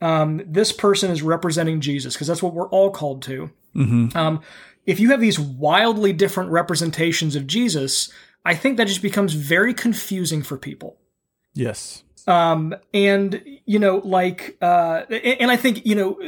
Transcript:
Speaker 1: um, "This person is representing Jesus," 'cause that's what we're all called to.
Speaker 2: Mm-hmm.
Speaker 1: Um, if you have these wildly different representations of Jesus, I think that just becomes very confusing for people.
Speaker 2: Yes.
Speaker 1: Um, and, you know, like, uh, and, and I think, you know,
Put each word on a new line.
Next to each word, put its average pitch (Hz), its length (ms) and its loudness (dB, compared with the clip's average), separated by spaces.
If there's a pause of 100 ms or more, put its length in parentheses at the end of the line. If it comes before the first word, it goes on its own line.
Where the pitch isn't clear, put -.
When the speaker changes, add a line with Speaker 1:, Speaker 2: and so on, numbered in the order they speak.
Speaker 1:
um, 156 460 0
"This 190 260 2
person 196 380 2
is 156 120 -2
representing 160 580 0
Jesus," 135 360 -4
'cause 147 120 -6
that's 165 140 -4
what 175 120 -2
we're 180 140 -6
all 196 220 4
called 143 320 -8
to. 135 280 -10 (240)
Speaker 2:
Mm-hmm. 117 420 2
Speaker 1:
Um, 160 240 0 (460)
if 185 140 0
you 233 100 6
have 269 100 2
these 196 200 2
wildly 185 720 2
different 185 380 -2
representations 165 840 0
of 139 140 -6
Jesus, 165 640 -2 (340)
I 170 100 0
think 262 220 0
that 226 100 2
just 190 160 -4
becomes 196 320 0
very 170 400 2
confusing 180 680 -2
for 139 140 -10
people. - 420 -14 (540)
Speaker 2:
Yes. - 520 -8 (240)
Speaker 1:
Um, 165 460 2 (200)
and, 196 480 2 (240)
you 208 120 2
know, 196 260 4
like, 180 580 -2
uh, 175 480 2
and, 247 320 -2
and 247 80 4
I 240 60 4
think, 247 300 0
you 214 80 2
know, 202 220 0 (120)